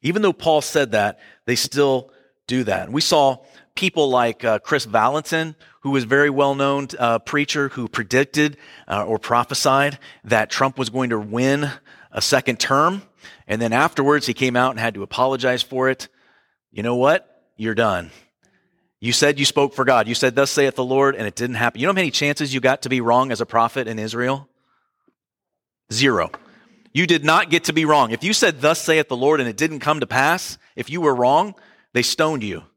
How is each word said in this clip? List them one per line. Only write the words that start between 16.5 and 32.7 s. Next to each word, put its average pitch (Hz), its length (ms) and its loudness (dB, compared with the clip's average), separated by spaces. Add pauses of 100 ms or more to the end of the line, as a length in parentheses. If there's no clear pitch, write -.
You 104 100 -10
know 120 140 -2
what? 147 460 0 (140)
You're 110 180 -4
done. 95 360 0 (880)
You 117 120 -4
said 143 260 2
you 139 60 0
spoke 139 300 0
for 131 100 -2
God. 120 240 4
You 117 60 -4
said, 127 200 0
"Thus 139 160 0
saith 139 260 0
the 131 80 -2
Lord," 135 300 0
and 110 120 -6
it 101 80 -8
didn't 120 220 -6
happen. 117 240 -2
You 143 60 -2
know 196 60 0
how - 20 0
many 180 160 -2
chances 147 420 -4
you 131 80 -2
got 131 220 0
to 127 60 -8
be 127 120 0
wrong 120 320 2
as 110 80 -6
a 117 60 -2
prophet 117 420 0
in 110 100 -8
Israel? 123 500 -6 (1400)
Zero. 113 380 2 (600)
You 170 140 0
did 160 180 2
not 170 260 2
get 165 140 0
to 165 80 -2
be 156 120 0
wrong. 147 260 4
If 117 120 -6
you 190 100 -2
said, 170 280 0
"Thus 156 200 2
saith 160 280 0
the 127 80 -4
Lord," 139 240 2
and 120 80 -2
it 107 80 -8
didn't 151 240 -4
come 151 200 -2
to - 60 -4
pass, 143 520 -2 (180)
if 127 140 -10
you 170 100 -6
were 147 140 2
wrong, 143 400 2 (400)
they 123 80 2
stoned 156 400 -2
you. 87 220 -8 (120)